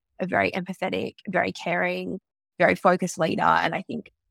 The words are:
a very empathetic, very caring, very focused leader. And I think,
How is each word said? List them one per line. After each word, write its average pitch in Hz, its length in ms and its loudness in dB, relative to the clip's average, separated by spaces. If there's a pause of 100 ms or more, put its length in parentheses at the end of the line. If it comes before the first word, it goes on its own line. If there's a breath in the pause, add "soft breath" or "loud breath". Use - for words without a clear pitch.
(200)
a 185 60 -2
very - 260 2
empathetic, 185 640 -4 (160)
very 180 240 0
caring, 180 680 -4 (380)
very 185 180 4
focused 185 440 2
leader. 165 240 0
And 165 300 4
I 190 100 -4
think, - 280 -10 (200)